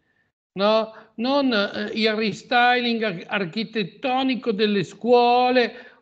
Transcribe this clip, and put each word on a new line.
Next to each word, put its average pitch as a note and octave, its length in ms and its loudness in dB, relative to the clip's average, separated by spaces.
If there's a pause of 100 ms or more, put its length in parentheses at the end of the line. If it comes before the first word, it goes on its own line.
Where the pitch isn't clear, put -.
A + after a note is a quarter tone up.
(540)
no? G#3+ 480 0 (140)
Non, C4+ 380 0
eh, G#3 400 -4
il A3 200 0
restyling A#3+ 880 0
ar-, F#3+ 240 -4
architettonico A3 1200 -4
delle G3+ 320 0
scuole A#3+ 880 2 (280)